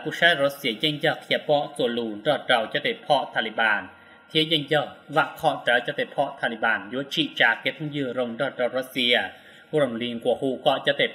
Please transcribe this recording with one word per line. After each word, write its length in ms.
cú 60
sẽ 320
Russia 380
danh 220
dò 120
hiệp 180
bao, 300
rồi 100
lù 360
trò 140
trào 260
cho 100
tết 120
họ 260
Taliban. 540
Thế 80
danh 280
dò, 180
và 300
họ 280
trở 200
cho 100
tết 200
họ 240
Taliban, 520
vô 180
trị 260
trả 180
cái 140
thông 140
dư 200
rồng 240
trò 140
trò 180
Russia. 520
Của 100
rồng 140
liền 260
của 200
hù 240
có 220
cho 120
tết 160